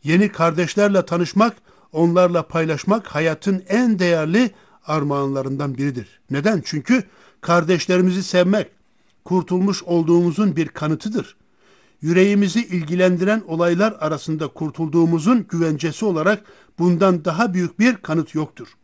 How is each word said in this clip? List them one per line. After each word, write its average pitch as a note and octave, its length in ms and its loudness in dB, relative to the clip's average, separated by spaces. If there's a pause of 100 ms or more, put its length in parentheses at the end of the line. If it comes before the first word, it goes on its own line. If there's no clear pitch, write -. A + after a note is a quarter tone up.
Yeni F#3 300 2
kardeşlerle F3 720 0
tanışmak, F3 500 0 (360)
onlarla E3+ 560 2
paylaşmak E3 580 -2
hayatın E3 640 -2
en A3+ 300 2
değerli F3 520 2 (360)
armağanlarından C#3 920 -4
biridir. C3 420 -6 (100)
Neden? D3 340 -2
Çünkü G3+ 400 -2 (360)
kardeşlerimizi F3+ 840 2
sevmek, F#3 480 0 (540)
kurtulmuş F#3 580 -2
olduğumuzun E3+ 760 2
bir D#3+ 120 -2
kanıtıdır. D#3 680 -6 (640)
Yüreğimizi G3 680 2
ilgilendiren F3+ 800 0
olaylar F3 540 0
arasında D#3 480 -4
kurtulduğumuzun E3 1000 0
güvencesi D#3+ 560 -4
olarak G3 400 0 (340)
bundan F3 460 2
daha F3+ 300 -2
büyük F3+ 240 -2
bir A3+ 180 4
kanıt D#3+ 380 -4
yoktur. D#3 340 -6 (160)